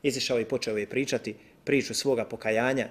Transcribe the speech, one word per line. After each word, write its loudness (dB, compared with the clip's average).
izišao 2
i 0
počeo -2
je -2
pričati -2
priču 2
svoga 0
pokajanja 0